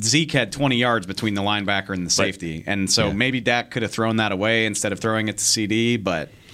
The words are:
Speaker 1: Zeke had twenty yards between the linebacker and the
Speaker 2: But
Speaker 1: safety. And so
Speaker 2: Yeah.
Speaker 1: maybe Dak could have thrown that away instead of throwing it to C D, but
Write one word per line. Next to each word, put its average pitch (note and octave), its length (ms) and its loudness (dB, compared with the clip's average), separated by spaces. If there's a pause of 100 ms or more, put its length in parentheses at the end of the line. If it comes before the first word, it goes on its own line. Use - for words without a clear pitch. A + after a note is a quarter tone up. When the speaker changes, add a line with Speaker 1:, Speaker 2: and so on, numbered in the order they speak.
Speaker 1:
Zeke C#3+ 300 2
had A#2+ 200 0
twenty C3+ 240 2
yards A#2 300 2
between G2+ 280 -2
the G2+ 80 -2
linebacker G2+ 480 -2
and F#2 120 -2
the E2+ 80 -4
Speaker 2:
But - 20 2
Speaker 1:
safety. F2 540 -2
And G2 240 -2
so G#2+ 180 2
Speaker 2:
Yeah. G2 60 -2
Speaker 1:
maybe B2+ 260 0
Dak A#2+ 300 0
could A#2+ 120 -2
have G#2+ 100 -2
thrown A2+ 240 0
that G#2+ 160 2
away A2 340 2
instead G#2 260 -2
of F#2+ 80 -6
throwing A2 280 0
it G#2+ 100 -6
to - 60 -4
C A2 220 2
D, A#2 300 2
but F2+ 340 -2 (240)